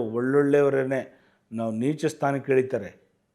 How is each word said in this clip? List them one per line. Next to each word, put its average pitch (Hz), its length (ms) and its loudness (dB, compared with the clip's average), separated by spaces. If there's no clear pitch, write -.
ಒಳ್ಳೊಳ್ಳೆಯವರೇನೆ 135 800 2
ನಾವು 113 200 -4
ನೀಚ 151 200 -2
ಸ್ಥಾನಕ್ಕೆ 139 420 -2
ಇಳಿತಾರೆ, 123 360 -2